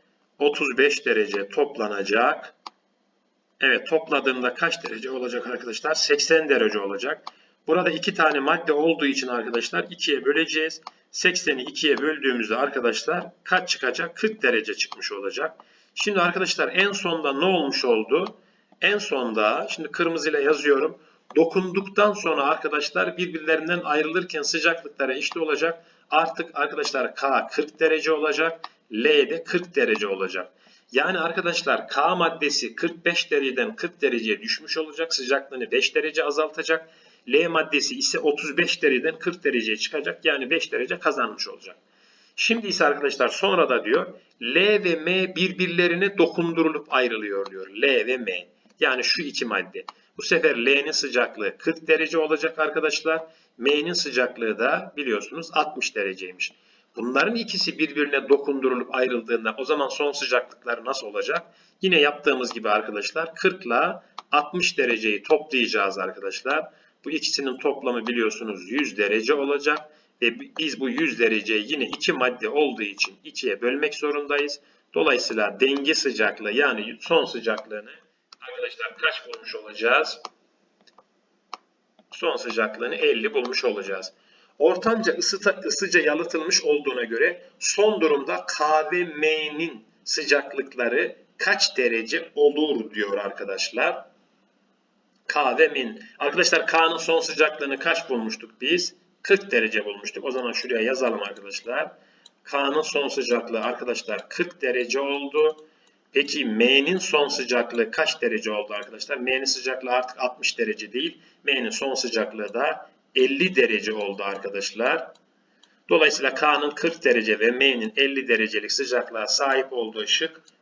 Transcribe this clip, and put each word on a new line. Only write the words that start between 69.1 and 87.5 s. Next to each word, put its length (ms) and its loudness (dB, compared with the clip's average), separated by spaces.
olacak. 440 0
Ve 180 2
bi-, 180 -18
biz 220 -6
bu 80 0
yüz 300 0
dereceyi 540 2
yine 120 -2
iki 280 -2
madde 360 0
olduğu 340 0
için 320 -6
ikiye 360 -4
bölmek 340 0
zorundayız. 640 -2
Dolayısıyla 640 2
denge 340 4
sıcaklığı 580 0
yani 480 0
son 240 2
sıcaklığını 640 -6
arkadaşlar 500 -8
kaç 280 -2
bulmuş 280 -12
olacağız? 680 0
Son 240 -4
sıcaklığını 580 -2
elli 400 2
bulmuş 300 0
olacağız. 480 -4
Ortamca 540 4
ısıta-, 540 0
ısıca 340 2
yalıtılmış 640 2
olduğuna 420 0
göre 380 2